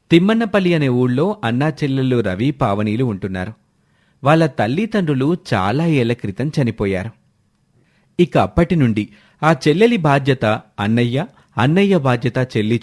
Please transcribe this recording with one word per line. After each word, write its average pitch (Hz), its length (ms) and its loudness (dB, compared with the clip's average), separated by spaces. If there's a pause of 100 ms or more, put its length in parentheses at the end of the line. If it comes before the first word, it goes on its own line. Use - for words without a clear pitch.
(100)
తిమ్మన్నపల్లి 196 640 2
అనే 147 140 0
ఊళ్ళో 127 560 0
అన్నా 123 240 0
చెల్లెళ్ళు 135 520 -2
రవి, 101 300 -2
పావనీలు 107 540 -2
ఉంటున్నారు. 95 480 -6 (720)
వాళ్ళ 160 220 4
తల్లిదండ్రులు 151 920 -2 (180)
చాలా 110 320 0
ఏళ్ల 131 260 2
క్రితం 120 400 -6 (100)
చనిపోయారు. 107 480 -2 (1120)
ఇక 170 180 2
అప్పటి 170 380 0
నుండి 110 320 0 (340)
ఆ 156 140 2 (120)
చెల్లెలి 220 280 4
బాధ్యత 139 480 0 (360)
అన్నయ్య, 120 460 0 (320)
అన్నయ్య 185 380 2
బాధ్యత 123 420 0
చెల్లి 117 440 -2